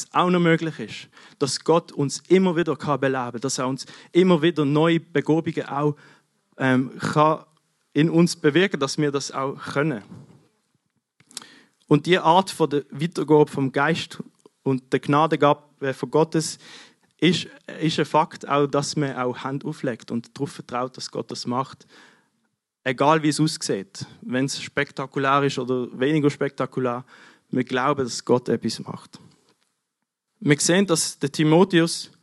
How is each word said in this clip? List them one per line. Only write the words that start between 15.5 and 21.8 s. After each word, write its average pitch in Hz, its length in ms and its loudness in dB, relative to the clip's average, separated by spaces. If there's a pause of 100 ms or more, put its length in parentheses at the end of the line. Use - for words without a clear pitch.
von 127 200 -8
Gottes 160 460 0 (600)
ist, 165 300 0 (320)
ist 160 180 -2
ein 156 60 2
Fakt, - 440 -2
auch 143 200 2
dass 139 260 -4
man 139 220 -2
auch 123 220 -4
Hand 139 260 -8
auflegt 135 480 -8
und 117 240 -8
darauf 139 160 -6
vertraut, 123 440 -8
dass - 140 -14
Gott - 220 -8
das - 160 -10
macht. 127 360 -6 (1000)